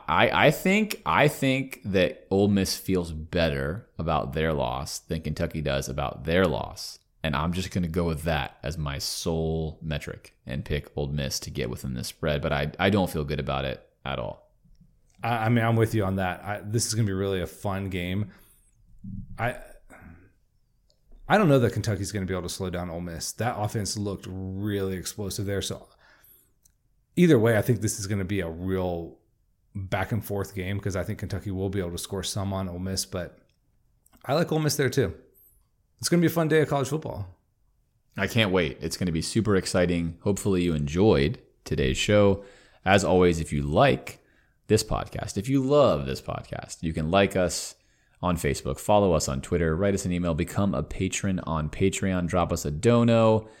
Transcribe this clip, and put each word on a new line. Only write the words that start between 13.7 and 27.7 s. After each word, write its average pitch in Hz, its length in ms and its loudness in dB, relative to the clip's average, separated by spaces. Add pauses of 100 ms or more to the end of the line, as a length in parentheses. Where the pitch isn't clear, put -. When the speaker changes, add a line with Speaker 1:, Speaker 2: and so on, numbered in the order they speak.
Speaker 1:
at 67 120 -4
all. 52 320 -10 (720)
Speaker 2:
I, 117 240 -2
I 113 40 2
mean, 117 160 4
I'm 117 100 4
with 110 180 2
you 107 120 2
on 95 120 0
that. 90 280 -2
I, 101 180 -6
this 107 220 -2
is - 80 -4
gonna 110 140 0
be 98 60 -2
really 95 280 0
a 82 60 -2
fun 98 420 -4
game. 92 420 -4 (1080)
I, 120 180 -4 (1700)
I 185 100 6
don't 208 120 6
know 139 100 8
that 117 140 4
Kentucky's 101 400 -2
gonna 95 140 -2
be 92 60 -4
able 90 100 -2
to 87 60 -6
slow 92 200 -6
down 87 200 -6
Ole 85 120 -8
Miss. 85 320 -8
That 113 240 -2
offense 104 400 -4
looked 101 320 -6
really 95 680 -4
explosive 98 500 -8
there. 98 160 -2
So - 280 -8 (1300)
either 170 200 8
way, 113 200 4
I 104 40 4
think 107 200 0